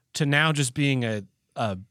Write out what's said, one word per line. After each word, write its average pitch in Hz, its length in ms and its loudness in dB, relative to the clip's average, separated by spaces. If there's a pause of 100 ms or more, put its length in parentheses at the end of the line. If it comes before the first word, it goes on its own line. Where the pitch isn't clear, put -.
(140)
to 160 100 -2
now 147 280 4
just 143 200 0
being 135 320 0
a, 107 200 -4 (320)
a 104 220 -2 (120)